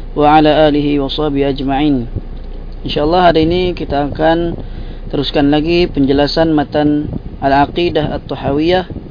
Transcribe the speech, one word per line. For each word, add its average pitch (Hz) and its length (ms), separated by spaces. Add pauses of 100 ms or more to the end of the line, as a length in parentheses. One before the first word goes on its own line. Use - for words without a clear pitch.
(200)
wa 151 160
ala 151 320
alihi 147 320
wa 143 80
sahbihi 139 400
ajma'in. 135 640 (720)
InsyaAllah, 170 480
hari 160 160
ini 180 240
kita 143 400
akan 165 480 (560)
teruskan 143 400
lagi 170 320
penjelasan 143 640
matan 147 560 (320)
Al-Aqidah 147 800
At-Tahawiyah 151 720 (200)